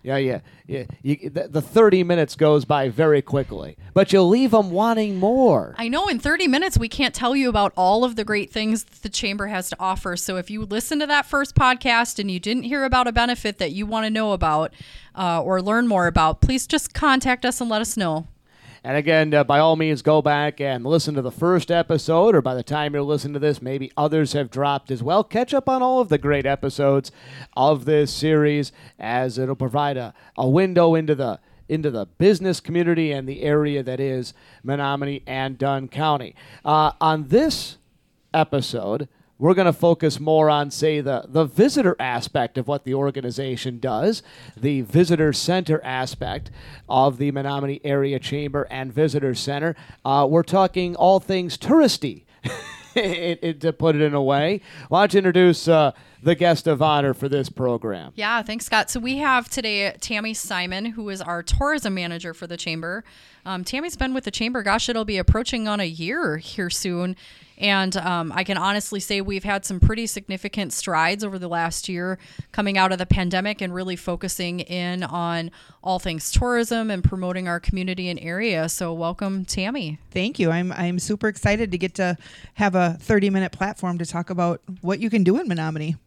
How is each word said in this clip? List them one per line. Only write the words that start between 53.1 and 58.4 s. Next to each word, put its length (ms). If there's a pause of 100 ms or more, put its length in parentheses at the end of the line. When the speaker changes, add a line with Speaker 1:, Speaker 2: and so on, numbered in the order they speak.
Speaker 1:
it, 200
to 120
put 220
it 80
in 100
a 80
way. 400 (280)
Why 140
don't 120
you 40
introduce, 500
uh, 240 (280)
the 140
guest 320
of 160
honor 320
for 140
this 200
program? 680
Speaker 2:
Yeah, 260